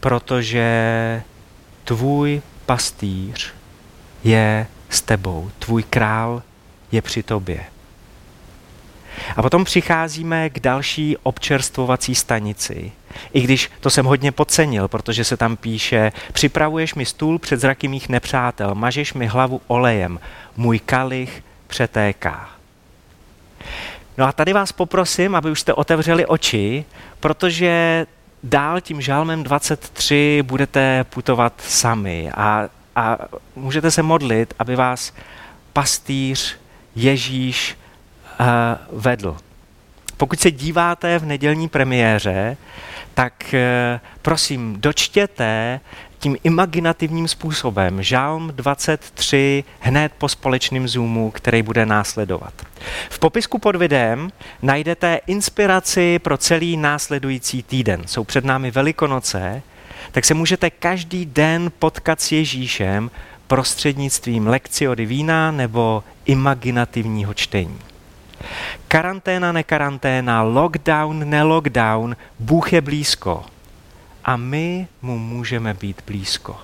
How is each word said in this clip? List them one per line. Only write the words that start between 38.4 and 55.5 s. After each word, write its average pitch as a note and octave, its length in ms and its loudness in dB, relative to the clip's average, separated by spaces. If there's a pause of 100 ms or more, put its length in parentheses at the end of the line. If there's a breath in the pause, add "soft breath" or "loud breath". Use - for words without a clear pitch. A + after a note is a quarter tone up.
eh, A#2+ 40 4 (480)
vedl. G#2+ 440 -2 (800)
Pokud D3 240 0
se F3+ 100 6
díváte E3+ 680 0
v D#3+ 60 -4
nedělní D3+ 440 0
premiéře, A2+ 880 2 (580 loud breath)
tak, - 400 -2
eh, B2 460 2 (220 loud breath)
prosím, B2+ 580 -2
dočtěte B2+ 1000 0 (380 loud breath)
tím C#3 260 -2
imaginativním E3 840 0
způsobem G2 760 -2
Žalm D3 520 0
dvacet C#3 600 -2
tři C#3 500 2 (160 loud breath)
hned C#3+ 380 2
po C#3+ 100 -2
společném C3 600 -2
Zoomu, A2+ 420 0
který A2+ 320 0
bude A2 240 2
následovat. G#2 680 -2 (580 loud breath)
V - 80 -12
popisku A3+ 400 2
pod G3+ 180 2
videem C#3+ 560 2 (300 loud breath)
najdete D#3 640 2
inspiraci F#3 920 2